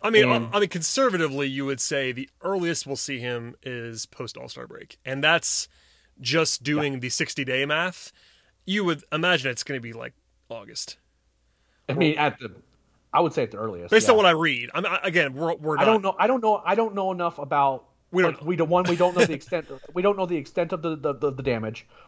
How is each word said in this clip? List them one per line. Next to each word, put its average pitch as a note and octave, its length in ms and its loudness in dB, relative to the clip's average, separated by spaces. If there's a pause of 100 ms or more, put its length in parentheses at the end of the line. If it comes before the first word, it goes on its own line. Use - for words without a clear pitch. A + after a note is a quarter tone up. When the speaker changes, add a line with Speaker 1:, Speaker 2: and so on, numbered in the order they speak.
Speaker 1:
I A3 80 -2
mean, G#3+ 180 6
Speaker 2:
And A#2+ 240 2
Speaker 1:
I, G3+ 40 -2
I G#3 40 2
mean, G3 80 2
conservatively, E3 800 0
you C3+ 200 -4
would C3+ 140 -4
say C3+ 320 -2
the C3 160 -10 (140)
earliest F3 440 -2
we'll C3+ 100 -6
see C3+ 220 -6
him A#2+ 440 -6
is A#2 440 -10
post - 300 -12
All-Star B2 300 -14
break, - 380 -20
and C3+ 180 -6
that's - 460 2 (520)
just C#3 420 0
doing D3 320 -2
Speaker 2:
Yeah. B2+ 60 -6
Speaker 1:
the B2 80 -8
sixty-day C3 580 -2
math. E3 460 -4 (540)
You G3 180 -2
would D#3+ 260 0
imagine D#3 400 0
it's - 140 -8
gonna C3+ 160 -6
be, A#2 120 -12
like, A#2+ 220 -14 (340)
August. A2+ 500 -12 (920)
Speaker 2:
I C3 60 -4
mean, D#3 240 2
at D3 200 0
the, A2 140 -12 (600)
I D3+ 80 4
would E3 120 2
say C#3+ 100 0
at A2+ 80 -2
the G#2 60 -14
earliest, G2 340 -8
Speaker 1:
Based A3 180 6
on A#3 60 8
Speaker 2:
yeah. - 40 8
Speaker 1:
what G3+ 80 6
I F3 60 10
read. C#3 420 0
I'm, F3 120 -2
I, F3+ 160 -2
again, D#3+ 320 0
we're, D#3+ 200 -2
we're D3+ 240 -2
Speaker 2:
I F3+ 60 4
don't A3 180 6
Speaker 1:
not G3 120 -2
Speaker 2:
know. - 40 -12
I F#3 80 4
don't B3 160 0
know. G#3+ 220 2
I F3+ 100 2
don't G#3+ 200 0
know F#3+ 160 -2
enough F3 280 -2
about, C#3 480 2 (260)
Speaker 1:
We F3+ 100 4
don't E3 100 4
Speaker 2:
like, - 100 -14
Speaker 1:
know. D3+ 60 -4
Speaker 2:
we F3+ 80 0
don't, D#3+ 120 2
one, F3 160 4
we F3 120 2
don't F3+ 200 2
know G#3+ 80 6
Speaker 1:
<laughs> - 20 6
Speaker 2:
the E3 60 -4
extent, D#3 340 -6 (280)
we F3+ 80 0
don't G3+ 160 4
know F#3 80 -2
the E3+ 100 -2
extent E3+ 360 -2
of E3 100 -4
the, D#3+ 140 -4
the, C#3+ 180 -4
the, C#3 180 -2
the C3 100 -10
damage, A2+ 440 -4 (220)